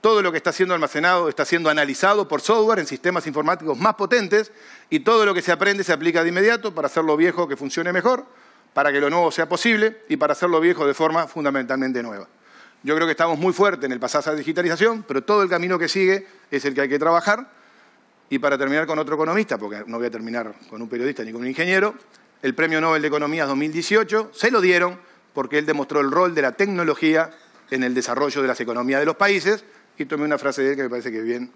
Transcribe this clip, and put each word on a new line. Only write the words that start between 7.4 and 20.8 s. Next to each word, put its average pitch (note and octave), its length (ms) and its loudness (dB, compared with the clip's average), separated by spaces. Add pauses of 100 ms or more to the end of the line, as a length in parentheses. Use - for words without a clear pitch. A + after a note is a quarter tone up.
que C#3 80 -4
funcione E3 380 -4
mejor, B3 320 0 (480)
para C#3+ 180 2
que C#3 80 2
lo C#3+ 100 2
nuevo E3 220 2
sea E3 160 -2
posible A3 600 0
y D#3 80 0
para D3 160 2
hacerlo F3 260 2
viejo E3 280 2
de C#3 80 2
forma D#3+ 320 0
fundamentalmente C3 760 -2
nueva". G#2 260 -10 (540)
Yo D3 140 -2
creo E3 120 2
que D#3+ 40 0
estamos E3 260 2
muy F3 160 0
fuertes F3+ 320 2
en C3 80 -2
el B2 60 -6
pasar C3+ 260 -2
a D#3 60 -2
la D3+ 60 -2
digitalización, F3 720 0
pero C3+ 160 -2
todo G#3 200 2
el F#3 40 0
camino F3+ 300 0
que F3 100 -2
sigue F#3+ 400 0 (240)
es C#3 140 -2
el C#3 80 0
que C#3 80 0
hay C#3 80 0
que C#3+ 100 0
trabajar. E3+ 500 0 (800)
Y C3+ 100 -2
para C#3 180 0
terminar C#3+ 300 0
con D3+ 120 -2
otro D#3 160 -4
economista, D#3+ 440 -2
porque G#2 260 -10
no A#2 140 -8
voy A#2+ 80 -4
a A2+ 40 -4
terminar A2+ 420 -8 (160)
con A2 120 -14